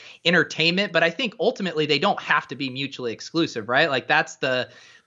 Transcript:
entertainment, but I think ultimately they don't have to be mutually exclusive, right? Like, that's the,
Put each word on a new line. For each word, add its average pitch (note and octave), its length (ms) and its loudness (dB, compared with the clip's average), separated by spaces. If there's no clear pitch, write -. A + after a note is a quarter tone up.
entertainment, E3+ 680 2
but E3 100 4
I E3+ 80 2
think A3+ 300 -6
ultimately F3+ 460 0
they D3+ 120 2
don't F#3+ 240 0
have D3+ 260 0
to C#3 60 -10
be C3 160 -6
mutually C3 420 -8
exclusive, A#2+ 560 -4
right? C#3+ 220 4
Like, B2+ 160 -2
that's D#3 300 0
the, B2+ 340 -2